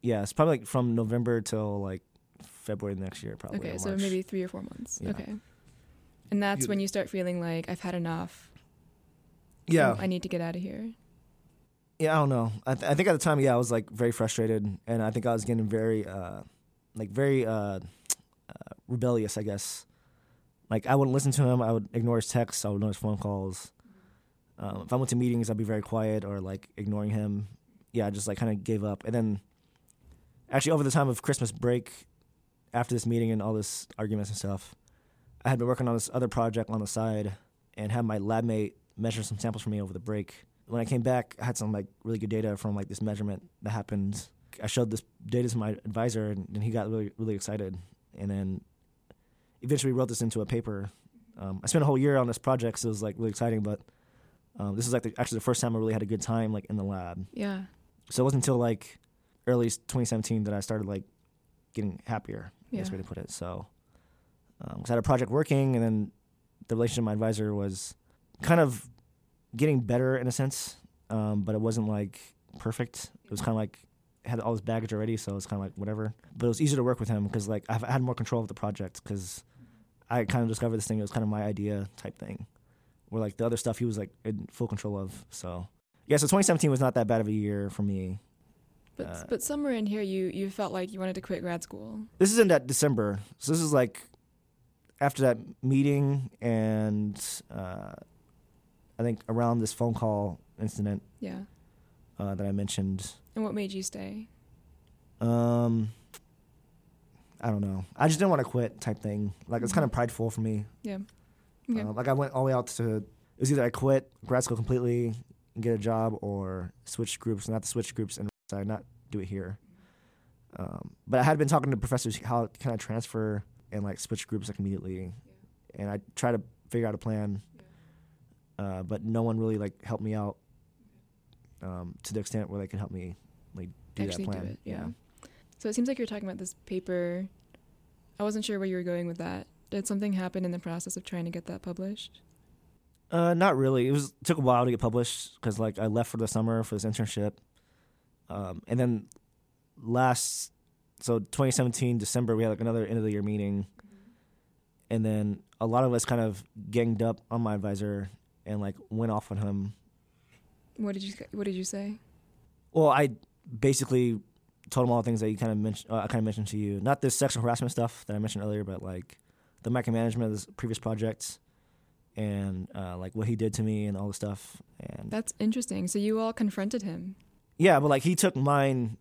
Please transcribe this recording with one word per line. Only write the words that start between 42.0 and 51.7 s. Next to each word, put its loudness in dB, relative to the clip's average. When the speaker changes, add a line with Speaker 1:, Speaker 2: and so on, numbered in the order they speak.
Speaker 1:
really -2
good -4
data 0
from, -4
like, -6
this -8
measurement -4
that -4
happened. -2
I -6
showed 0
this -4
data 0
to 0
my 0
advisor, -2
and, -6
and -2
he 0
got 0
really, -2
really 0
excited. -4
And -4
then -2
eventually 2
we 2
wrote 2
this -2
into 0
a 0
paper. -4
Um, -6
I -4
spent 4